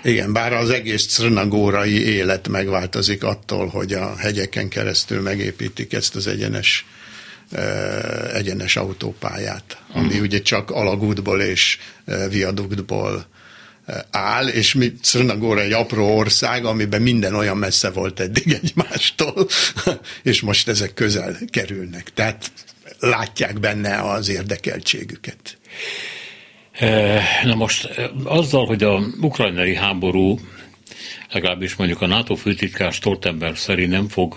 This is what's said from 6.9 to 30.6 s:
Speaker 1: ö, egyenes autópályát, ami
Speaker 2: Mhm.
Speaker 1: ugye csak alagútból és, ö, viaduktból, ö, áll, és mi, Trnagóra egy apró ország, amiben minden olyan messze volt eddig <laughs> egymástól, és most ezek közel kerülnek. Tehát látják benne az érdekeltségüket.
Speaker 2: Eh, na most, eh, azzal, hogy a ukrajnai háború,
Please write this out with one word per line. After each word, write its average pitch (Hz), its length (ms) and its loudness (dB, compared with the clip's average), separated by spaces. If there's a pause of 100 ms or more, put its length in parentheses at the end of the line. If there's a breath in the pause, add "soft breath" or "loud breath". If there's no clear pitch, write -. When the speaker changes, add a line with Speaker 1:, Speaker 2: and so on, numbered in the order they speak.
Speaker 1:
ö, 50 80 -6 (760)
egyenes 98 420 -2
autópályát, 98 1000 -6 (140)
ami 80 220 2
Speaker 2:
Mhm. 104 80 2
Speaker 1:
ugye 101 180 2
csak 101 300 0
alagútból 101 680 0
és, 95 380 2 (260 loud breath)
ö, 98 240 -2
viaduktból, 98 1000 -2 (600 loud breath)
ö, - 60 -10 (180)
áll, 110 380 0
és 113 260 2
mi, 123 180 4
Trnagóra 113 680 2
egy 101 120 2
apró 107 460 4
ország, 117 460 2
amiben 107 380 2
minden 113 320 4
olyan 104 220 0
messze 98 340 2
volt 92 300 -4
eddig 98 360 0
<laughs> - 60 -6
egymástól, - 840 0 (760 loud breath)
és 117 180 2
most 101 280 0
ezek 101 260 0
közel 98 420 0 (140)
kerülnek. 92 640 -6
Tehát 110 380 -2 (460)
látják 110 600 0
benne 104 400 0
az 101 280 -2
érdekeltségüket. - 1300 -6 (1200 loud breath)
Speaker 2:
Eh, 107 460 4 (200 loud breath)
na 123 100 4
most, 110 300 0
eh, 120 240 -6 (160)
azzal, 143 420 2
hogy 107 160 2
a 101 180 6 (200)
ukrajnai 92 540 2
háború, 95 640 2 (920 loud breath)